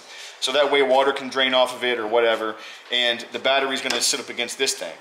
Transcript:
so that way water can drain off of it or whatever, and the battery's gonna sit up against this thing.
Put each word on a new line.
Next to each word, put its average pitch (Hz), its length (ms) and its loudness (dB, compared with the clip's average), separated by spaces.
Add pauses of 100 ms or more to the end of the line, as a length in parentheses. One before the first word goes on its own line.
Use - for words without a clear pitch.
(400)
so 131 100 -2
that 139 220 2
way 143 100 4
water 135 300 4
can 135 160 -4
drain 131 260 0
off 127 220 4
of 123 80 -8
it 120 160 0
or 107 80 -4
whatever, 110 480 2 (340)
and 120 400 0
the 120 80 -8
battery's 131 440 0
gonna 123 180 -2
sit - 180 0
up 117 120 -10
against 113 280 -6
this - 160 0
thing. 82 260 -10